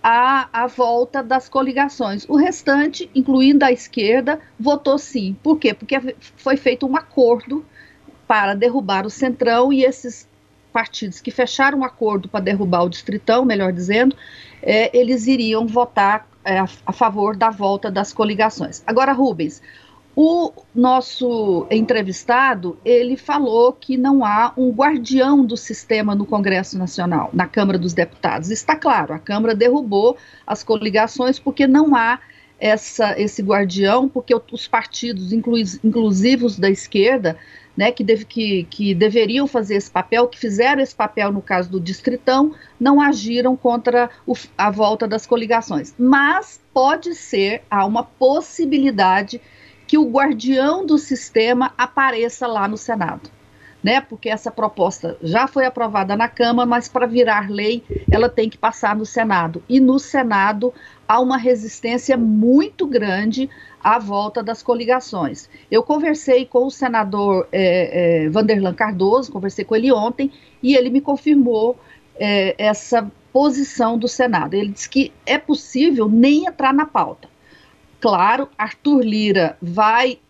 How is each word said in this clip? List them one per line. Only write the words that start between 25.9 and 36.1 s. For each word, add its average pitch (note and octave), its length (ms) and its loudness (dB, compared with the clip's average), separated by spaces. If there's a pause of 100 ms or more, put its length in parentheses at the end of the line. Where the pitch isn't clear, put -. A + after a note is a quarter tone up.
no G3+ 120 -2
Congresso F#3+ 520 -2
Nacional, F3 560 -4
na F3+ 140 0
Câmara G3 320 0
dos F3 140 -4
Deputados. E3+ 580 -4
Está D#4 240 -2
claro, G#3+ 380 -2
a E3 60 -10
Câmara A3 360 -2
derrubou A#3 600 2 (300)
as - 180 -6
coligações A3 760 -2
porque C#4 260 0
não C#4+ 300 4
há A#3 240 0 (400)
essa, G#3+ 600 -2
esse G#3 220 -4
guardião, G3 640 0
porque B3 260 -2
o, A3+ 80 0 (100)
os - 160 -14
partidos, A3 680 -6
inclui-, A3+ 500 -2
inclusive A3+ 600 2